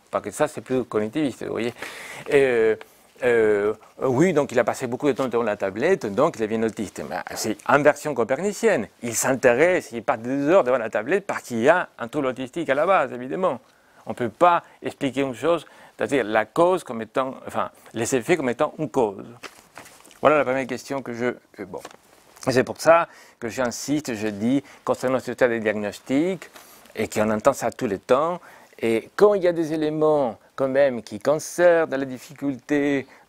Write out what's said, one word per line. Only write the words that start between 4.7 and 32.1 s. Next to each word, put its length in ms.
beaucoup 200
de 60
temps 140
devant 160
la 140
tablette, 480
donc 320
il 60
devient 200
autiste. 460
Mais 80
c'est 220
inversion 460
copernicienne. 760
Il 120
s'intéresse, 760
il 100
passe 160
des 300
heures 160
devant 120
la 140
tablette 360
parce 160
qu'il 180
y 100
a 180
un 100
trouble 180
autistique 420
à 60
la 100
base, 300
évidemment. 440
On 60
ne 40
peut 140
pas 340
expliquer 400
une 120
chose, 320
c'est-à-dire 280
la 200
cause 400
comme 160
étant, 360
enfin, 240
les 200
effets 220
comme 140
étant 280
une 120
cause. 340
Voilà 160
la 80
première 220
question 340
que 140
je, 220
que, 100
bon. 180
Et 60
c'est 120
pour 140
ça 300
que 80
j'insiste, 640
je 140
dis, 340
concernant 360
ce 120
stade 200
de 60
diagnostic, 920
et 140
qu'on 220
entend 240
ça 160
tout 160
le 120
temps, 420
et 380
quand 160
il 100
y 60
a 40
des 200
éléments 640
quand 140
même 340
qui 160
concernent 760
la 120
difficulté 1000